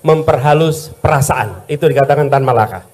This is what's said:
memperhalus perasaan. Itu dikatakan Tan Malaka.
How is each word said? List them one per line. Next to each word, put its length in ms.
memperhalus 960
perasaan. 720
Itu 160
dikatakan 400
Tan 160
Malaka. 400